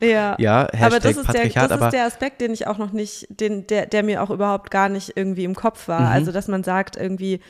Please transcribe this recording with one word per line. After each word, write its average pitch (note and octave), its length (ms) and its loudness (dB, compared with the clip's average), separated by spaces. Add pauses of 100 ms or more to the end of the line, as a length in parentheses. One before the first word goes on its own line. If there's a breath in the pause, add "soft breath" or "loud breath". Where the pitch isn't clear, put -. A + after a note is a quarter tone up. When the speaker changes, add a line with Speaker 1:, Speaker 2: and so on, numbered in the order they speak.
Speaker 1:
Ja. G#3+ 360 2
Speaker 2:
Ja, A2+ 240 4
Speaker 1:
Aber - 100 0
das - 80 -2
Speaker 2:
Hashtag A#3 300 4
Speaker 1:
ist - 60 2
der, C#4+ 80 -4
Speaker 2:
Patriarchat, A#3 320 0
Speaker 1:
das C4 200 4
ist C#4+ 60 2
Speaker 2:
aber A#3 80 4
Speaker 1:
der B3 160 0
Aspekt, C4 340 -6
den A#3 140 -2
ich - 120 -6
auch G3+ 120 -4
noch G#3 140 -6
nicht, G#3+ 360 -8
den, G3+ 380 -4
der, G#3 180 0
der G#3+ 180 0
mir G#3 200 0
auch G3 80 -4
überhaupt G3+ 400 -2
gar G3 180 2
nicht G3 260 -6
irgendwie F#3+ 300 -2
im F#3 100 -4
Kopf - 340 -4
war. E3 120 0
Speaker 2:
Mhm. B2 60 4
Speaker 1:
Also, D3 260 2
dass G3 160 -4
man F#3+ 160 -2
sagt F#3+ 320 -2
irgendwie, F#3 540 -4